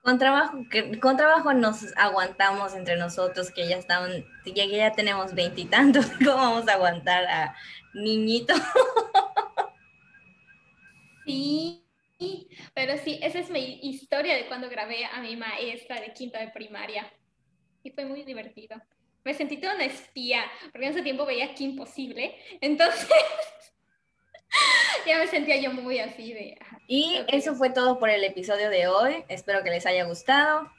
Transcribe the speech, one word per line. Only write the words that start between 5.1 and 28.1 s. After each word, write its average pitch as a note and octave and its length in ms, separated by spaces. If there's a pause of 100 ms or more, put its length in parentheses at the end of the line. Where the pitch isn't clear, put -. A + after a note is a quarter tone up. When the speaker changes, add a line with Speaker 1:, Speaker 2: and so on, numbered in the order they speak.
Speaker 1:
veintitantos, G#3+ 720
<laughs> - 140
¿cómo C4 160
vamos A#3 320
a G#3 60
aguantar F3+ 520
a D#3+ 300 (380)
niñito? A3 680
<laughs> F#5 40 (2500)
Speaker 2:
Sí, D4 600 (880)
pero C4+ 240
sí, D4 240
esa E4+ 180
es F4 100
mi C4 340
historia C#4+ 520
de A#3+ 120
cuando B3 220
grabé A#3 360
a B3 160
mi A3+ 160
maestra A#3 640
de G#3+ 120
quinto A#3+ 240
de A3 100
primaria. G#3 640 (720)
Y C4 80
fue C#4 140
muy C#4 180
divertido. A3+ 520 (480)
Me C4+ 100
sentí D4 240
toda F#4+ 180
una D#4+ 100
espía, A#3+ 580 (280)
porque B3+ 160
en D4 40
ese C4 100
tiempo C4+ 240
veía B3+ 280
que C#4 100
imposible. C4+ 720 (240)
Entonces, D4+ 480
<laughs> - 2000
ya D#4+ 120
me D#4+ 100
sentía D4 300
yo C4+ 140
muy B3+ 280
así A3+ 340
de, G#3+ 260
ajá, - 280
Speaker 1:
Y D4+ 320
Speaker 2:
ok. A#3+ 120
Speaker 1:
eso C#4 240
fue B3+ 140
todo B3+ 300
por A3+ 100
el G#3 140